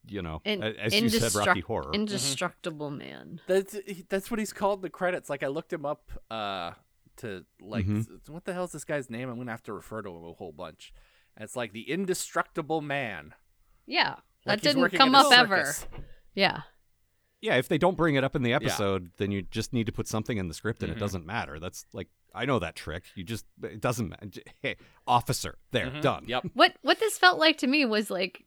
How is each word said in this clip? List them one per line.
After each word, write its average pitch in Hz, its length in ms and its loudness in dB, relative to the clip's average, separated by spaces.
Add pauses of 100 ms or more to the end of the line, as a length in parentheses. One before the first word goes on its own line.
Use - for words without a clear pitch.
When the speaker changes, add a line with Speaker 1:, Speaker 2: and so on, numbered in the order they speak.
Speaker 1:
you 95 160 -6
know, 80 220 -6
Speaker 2:
In-, 107 180 -2
Speaker 1:
a-, 107 40 -4 (100)
as 107 180 0
you 113 160 4
said, - 100 4
Speaker 2:
indestruct-, 104 280 2
Speaker 1:
Rocky 87 120 4
Horror. 80 320 -4
Speaker 2:
indestructible 151 1000 -4
man. 69 560 -12
Speaker 3:
That's, 190 260 4 (120)
he, 185 220 -12
that's 196 220 -2
what 226 80 -2
he's 214 140 -4
called 202 260 0
in 190 40 -10
the 180 60 -6
credits. 180 400 -2
Like, 143 140 -2
I 143 60 0
looked 151 240 -4
him 156 120 -4
up, 147 260 -6 (200)
uh, 98 420 -4 (480)
to, 98 240 -8 (160)
like, 104 260 -4
Speaker 1:
Mm-hmm. 104 280 -2
Speaker 3:
s-, - 140 -20
what 160 160 -14
the 185 80 -6
hell's 180 200 -4
this 151 120 -12
guy's 147 240 -4
name? 120 220 -8
I'm 117 80 -8
gonna 123 120 -8
have 113 140 -8
to 113 80 -10
refer 104 300 -8
to 101 80 -10
him 85 140 -14
a 85 100 -12
whole 87 180 -12
bunch. 78 400 -14 (440)
And 110 80 -12
it's - 120 -12
like 117 160 -6
the 110 180 -10
indestructible 170 920 -2
man. 117 520 -4 (520)
Speaker 2:
Yeah. 254 300 0
Speaker 3:
Like - 40 -20 (240)
Speaker 2:
That 202 160 0
Speaker 3:
he's - 20 -8
Speaker 2:
didn't 269 200 4
Speaker 3:
working - 160 2
Speaker 2:
come 262 160 8
Speaker 3:
at 277 100 12
a 285 40 8
Speaker 2:
up 262 40 10
ever. 220 320 10
Speaker 3:
circus. 143 220 -4 (480)
Speaker 2:
Yeah. 185 280 2 (800)
Speaker 1:
Yeah, 214 140 2
if 127 120 2
they 160 100 2
don't 175 180 6
bring 156 200 4
it 131 80 4
up 139 120 -2
in 139 60 0
the 117 80 2
Speaker 3:
Yeah. 127 60 4
Speaker 1:
episode, 98 600 0
then 101 140 0
you 98 120 0
just - 300 -4
need 113 140 2
to 107 60 -4
put - 140 -6
something 110 300 -2
in 92 120 -2
the 80 60 -8
script - 280 -6
and - 80 -4
Speaker 3:
Mm-hmm. 117 80 -6
Speaker 1:
it - 20 -6
doesn't 101 260 -2
matter. 82 320 -6
That's - 340 -10
like, 101 160 -10 (260)
I 110 100 -4
know 131 140 2
that 85 180 -4
trick. 85 280 -8 (100)
You 92 100 -10
just, 107 220 -8 (160)
it 107 180 -10
doesn't 120 300 0
matter. 101 160 -14
J-, - 160 -14 (180)
hey, 117 160 -4 (300)
officer, 123 500 2 (140)
there, 113 160 0
Speaker 3:
Mm-hmm. 139 140 -6
Speaker 1:
done. 113 260 0
Speaker 3:
Yep. 123 280 -2
Speaker 2:
What, 330 280 4
what 311 180 2
this 440 180 0
felt 359 200 4
like 311 200 4
to 294 80 -2
me 277 200 2
was 214 240 0
like 185 360 -4